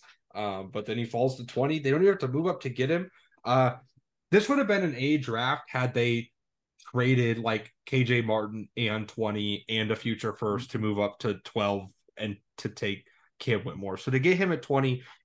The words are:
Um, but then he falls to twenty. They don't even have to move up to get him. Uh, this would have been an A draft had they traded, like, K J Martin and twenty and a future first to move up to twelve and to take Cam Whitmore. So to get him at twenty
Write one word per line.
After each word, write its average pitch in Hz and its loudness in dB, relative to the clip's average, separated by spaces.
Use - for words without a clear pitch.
Um, 95 -6
but 107 -6
then 110 -4
he 120 -2
falls 123 0
to 123 -12
twenty. 143 -2
They 135 -2
don't 147 4
even 196 6
have 190 -2
to 139 -2
move 147 -2
up 175 -2
to 131 -6
get 127 0
him. 175 0
Uh, 127 4
this 208 6
would 277 4
have 226 2
been 196 2
an 151 0
A 143 2
draft 127 -2
had 127 0
they 120 2
traded, 123 4
like, 110 -2
K 131 2
J 120 2
Martin 110 -2
and 107 -2
twenty 104 -4
and 110 0
a 110 2
future 110 -4
first 107 -4
to 120 -6
move 107 -2
up 104 -2
to 104 -4
twelve 101 -2
and 104 -8
to - -6
take 101 -6
Cam 110 0
Whitmore. 95 -8
So - -4
to 131 4
get 175 4
him 185 0
at 160 -4
twenty 135 0